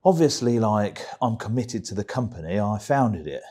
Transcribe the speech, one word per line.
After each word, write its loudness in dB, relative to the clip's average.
Obviously, 4
like, 0
I'm 0
committed -4
to -10
the -4
company, -6
I 0
founded 0
it -8